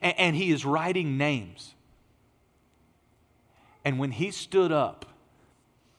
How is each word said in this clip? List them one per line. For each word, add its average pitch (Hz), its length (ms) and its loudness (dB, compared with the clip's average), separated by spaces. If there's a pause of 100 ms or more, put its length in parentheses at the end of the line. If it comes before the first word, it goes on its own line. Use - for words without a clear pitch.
And, 180 180 2
and 170 160 4
he 180 160 2
is 135 140 0
writing 156 520 0
names. 131 560 -4 (2000)
And 135 120 -2
when 139 140 -2
he 170 200 -4
stood 185 420 2
up, 135 320 0 (920)